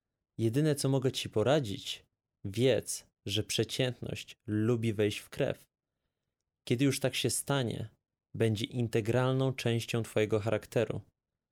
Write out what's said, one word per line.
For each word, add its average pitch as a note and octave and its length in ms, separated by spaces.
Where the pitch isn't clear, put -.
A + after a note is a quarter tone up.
Jedyne, C3+ 360
co C#3 140
mogę C3 240
ci - 180
poradzić, A2+ 760
wiedz, A2+ 640
że G#2 160
przeciętność - 920
lubi A2 460
wejść G#2+ 260
w - 120
krew. - 340
Kiedy B2 160
już C#3 160
tak B2+ 140
się - 160
stanie, A#2+ 580
będzie A2 300
integralną B2+ 880
częścią A#2 500
twojego G#2+ 380
charakteru. G#2+ 600